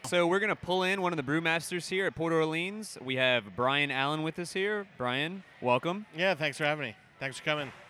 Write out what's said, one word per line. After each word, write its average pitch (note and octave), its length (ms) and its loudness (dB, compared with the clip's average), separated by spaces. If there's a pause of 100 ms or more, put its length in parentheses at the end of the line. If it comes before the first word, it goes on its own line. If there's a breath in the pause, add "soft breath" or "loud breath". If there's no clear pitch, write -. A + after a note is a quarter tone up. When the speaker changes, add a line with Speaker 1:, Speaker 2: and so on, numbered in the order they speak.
Speaker 1:
So F3 240 4
we're F#3+ 120 4
gonna G#3 140 0
pull F#3 300 0
in F#3+ 180 0
one F3 100 2
of E3 40 -2
the C#3 80 -2
brewmasters E3 640 0
here F#3+ 180 0
at D#3 80 0
Port E3 180 0
Orleans. E3 680 -2
We B2+ 140 -2
have A#2+ 400 2
Brian C#3 340 2
Allen C#3 320 0
with D#3+ 160 -4
us F3 140 -8
here. G3+ 340 -2 (100)
Brian, C#3+ 460 -2 (180)
welcome. D#3 460 2 (100)
Speaker 2:
Yeah, F#3 180 2
thanks C#3+ 220 -2
for D#3+ 80 -2
having D3 200 0
me. G#2+ 120 -8 (220)
Thanks C3+ 200 -6
for - 60 -14
coming. D3+ 280 -2 (180)